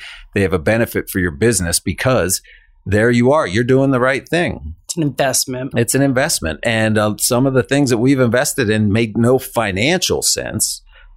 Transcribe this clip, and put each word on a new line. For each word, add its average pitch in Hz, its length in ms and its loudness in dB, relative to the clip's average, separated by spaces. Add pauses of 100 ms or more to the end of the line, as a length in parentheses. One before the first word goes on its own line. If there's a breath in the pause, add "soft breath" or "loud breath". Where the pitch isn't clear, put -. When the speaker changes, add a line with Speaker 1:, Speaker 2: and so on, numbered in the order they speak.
(360 loud breath)
Speaker 1:
they 101 60 2
have 90 120 2
a 90 60 2
benefit 107 500 -2
for 98 100 -4
your 87 120 0
business 90 480 0
because 95 640 -2 (440 soft breath)
there 104 260 2
you 120 200 4
are. 147 160 2
You're 104 160 -2
doing 135 280 2
the 127 80 2
right 131 280 0
thing. - 480 -4 (100)
Speaker 2:
It's - 120 -10
an 165 60 0
investment. 139 720 -2
Speaker 1:
It's 117 180 0
an 135 60 2
investment. 131 640 -2
And, 110 340 0
uh, 107 200 0
some 127 300 0
of 135 60 0
the 127 100 2
things 139 280 0
that 120 80 2
we've 131 200 2
invested 123 500 0
in 107 220 2
make 113 240 0
no 123 240 4
financial 107 840 -2
sense. - 600 -4 (360 soft breath)